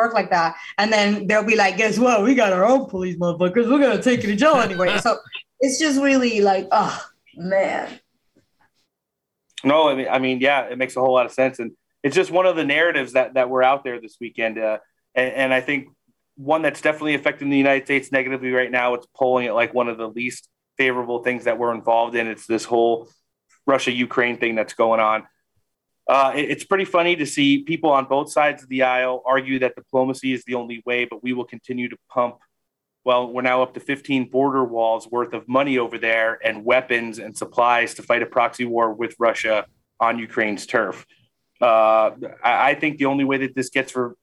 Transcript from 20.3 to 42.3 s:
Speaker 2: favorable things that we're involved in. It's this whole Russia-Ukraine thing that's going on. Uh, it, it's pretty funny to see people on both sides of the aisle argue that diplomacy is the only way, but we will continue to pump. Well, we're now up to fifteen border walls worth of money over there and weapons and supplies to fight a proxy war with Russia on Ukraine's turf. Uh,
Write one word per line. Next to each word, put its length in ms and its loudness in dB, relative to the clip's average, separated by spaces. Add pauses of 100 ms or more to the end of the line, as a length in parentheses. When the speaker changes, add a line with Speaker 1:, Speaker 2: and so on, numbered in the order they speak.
Speaker 2:
favorable 460 -2
things 220 -4
that 140 -2
we're 140 -2
involved 420 0
in. 120 -2
It's 200 -10
this 180 -2
whole 440 0 (580)
Russia-Ukraine 720 0
thing 180 -2
that's 200 -4
going 260 2
on. 260 0 (800)
Uh, 300 4
it, 140 -2
it's 140 -6
pretty 200 0
funny 320 0
to 80 -4
see 380 2
people 280 -2
on 140 2
both 260 -2
sides 320 0
of 60 -20
the 140 -2
aisle 420 0
argue 360 0
that 160 -2
diplomacy 580 -2
is 100 -8
the 120 -6
only 280 -10
way, 220 -2
but 160 -14
we 100 -4
will 140 -6
continue 420 -10
to 80 -14 (140)
pump. 260 -2 (720)
Well, 240 0
we're 120 -4
now 200 2
up 120 -2
to 60 -12
fifteen 500 -4
border 340 2
walls 420 -2
worth 280 -4
of 120 -12
money 300 0
over 220 -2
there 440 0
and 220 -4
weapons 540 0
and 180 -14
supplies 580 0
to 80 -16
fight 200 0
a 40 -2
proxy 380 -2
war 300 0
with 240 -6
Russia 480 0 (340)
on 180 0
Ukraine's 460 -4
turf. 400 -2 (560)
Uh, 520 4 (300)